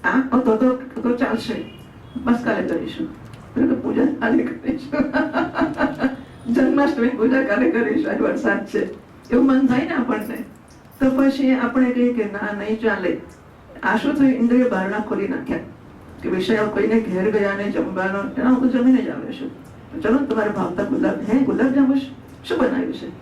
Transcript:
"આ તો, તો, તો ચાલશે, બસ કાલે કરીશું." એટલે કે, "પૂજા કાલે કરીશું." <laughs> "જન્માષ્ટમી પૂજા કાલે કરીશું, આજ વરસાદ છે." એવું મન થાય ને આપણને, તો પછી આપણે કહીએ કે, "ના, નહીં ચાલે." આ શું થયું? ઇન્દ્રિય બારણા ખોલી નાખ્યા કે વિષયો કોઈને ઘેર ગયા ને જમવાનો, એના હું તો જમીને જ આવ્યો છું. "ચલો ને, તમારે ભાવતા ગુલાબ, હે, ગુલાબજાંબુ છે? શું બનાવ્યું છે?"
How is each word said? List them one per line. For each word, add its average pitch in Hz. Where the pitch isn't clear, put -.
"આ 247
તો, 220
તો, 254
તો 240
ચાલશે, 226
બસ 240
કાલે 190
કરીશું." -
એટલે -
કે, -
"પૂજા -
કાલે -
કરીશું." -
<laughs> -
"જન્માષ્ટમી 262
પૂજા 254
કાલે -
કરીશું, -
આજ -
વરસાદ -
છે." -
એવું 262
મન 269
થાય 247
ને 339
આપણને, 226
તો 262
પછી 269
આપણે 247
કહીએ 247
કે, 226
"ના, 208
નહીં 214
ચાલે." 190
આ 202
શું 277
થયું? 269
ઇન્દ્રિય 240
બારણા 196
ખોલી 202
નાખ્યા -
કે 165
વિષયો 208
કોઈને 220
ઘેર 185
ગયા 202
ને 202
જમવાનો, 196
એના 247
હું 254
તો 247
જમીને 247
જ 170
આવ્યો -
છું. -
"ચલો 233
ને, 269
તમારે 214
ભાવતા 185
ગુલાબ, -
હે, 262
ગુલાબજાંબુ 269
છે? 269
શું -
બનાવ્યું -
છે?" -